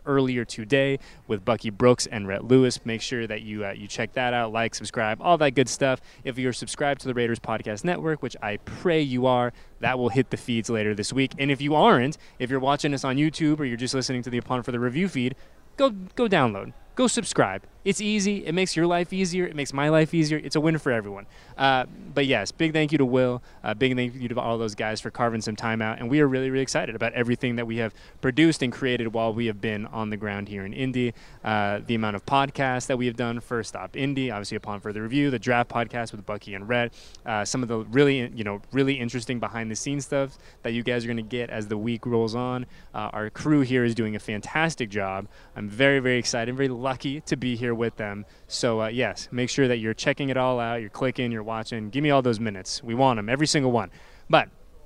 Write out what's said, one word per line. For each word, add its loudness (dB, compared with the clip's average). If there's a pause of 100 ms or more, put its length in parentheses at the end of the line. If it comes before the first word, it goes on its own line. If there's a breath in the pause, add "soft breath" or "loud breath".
earlier 2
today 0 (260 loud breath)
with -2
Bucky 0
Brooks 6
and -6
Rhett -4
Lewis. 6
Make -4
sure -6
that -8
you, -6
uh, -6
you -12
check -4
that 0
out, 0
like, 0
subscribe, -2
all 6
that 4
good 4
stuff. 0 (220 loud breath)
If -6
you're 0
subscribed -4
to -6
the -2
Raiders 0
Podcast -4
Network, -2
which -8
I -4
pray 0
you 2
are, 4 (280 soft breath)
that 2
will 2
hit 2
the -4
feeds -2
later 0
this -4
week. 0
And 0
if 2
you 0
aren't, 6 (220 loud breath)
if -4
you're 0
watching 2
us -4
on 0
YouTube 2
or -2
you're -2
just -4
listening -2
to -8
the 0
Upon -2
for -6
the -2
Review 0
feed, -2 (420 soft breath)
go, 4
go -2
download. 2 (200)
Go 2
subscribe. 0 (220)
It's 0
easy. 0
It -4
makes 0
your 4
life 0
easier. 0
It -6
makes -4
my 2
life 4
easier. 2
It's -8
a 4
win 2
for 0
everyone. -4 (320 loud breath)
Uh, 4 (280)
but 2
yes, 0
big 0
thank 2
you 2
to 6
Will. 2 (220 loud breath)
Uh, -2
big 2
thank -2
you -8
to -2
all 0
those -4
guys -2
for -8
carving 0
some -6
time 0
out. -2
And -6
we 4
are 6
really, 0
really 0
excited -2
about -2
everything 0
that -4
we -6
have -2 (280 loud breath)
produced 4
and 0
created -2
while 0
we -2
have -4
been -4
on -6
the -6
ground -6
here -8
in -8
Indy. -2 (300 loud breath)
Uh, 0
the 0
amount 0
of -6
podcasts 0
that 0
we 0
have -4
done, -2
First -6
Stop -10
Indy, -2
obviously -6
Upon -6
Further -6
Review, 0
the -2
Draft 2
Podcast -4
with -14
Bucky -8
and -10
Rhett, 2 (340 loud breath)
uh, -2
some -2
of -4
the -2
really, 4
you -6
know, -4 (100)
really 2
interesting -4
behind -4
the -6
scenes -4
stuff -2 (240 loud breath)
that -4
you -2
guys 0
are -6
gonna -4
get -6
as -6
the -4
week -4
rolls 0
on. -4 (280 loud breath)
Uh, -6
our -6
crew 2
here 4
is 2
doing -2
a -6
fantastic -2
job. -4 (300 loud breath)
I'm -8
very, 4
very 2
excited, -2
very 0
lucky -4
to -2
be -2
here -2
with -2
them. -8 (220 soft breath)
So, 0
uh, 0
yes, -2
make -2
sure 4
that 2
you're -2
checking 0
it 0
all 2
out, -2
you're -10
clicking, -2
you're -6
watching. -6
Give -2
me 4
all 8
those 2
minutes. -6
We -4
want 4
'em, -4
every 2
single 2
one. 0 (380 loud breath)
But 4 (360)